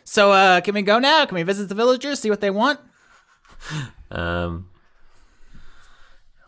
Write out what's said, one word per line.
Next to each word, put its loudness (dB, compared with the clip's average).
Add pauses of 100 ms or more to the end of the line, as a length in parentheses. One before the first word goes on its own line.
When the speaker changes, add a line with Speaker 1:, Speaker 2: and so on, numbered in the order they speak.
Speaker 1:
"So, 2
uh, 6
can -4
we -4
go 2
now? 4
Can -8
we -4
visit -4
the -8
villagers, 0
see -4
what 0
they 0
want?" -2 (1300)
Speaker 2:
Um. -6 (1800)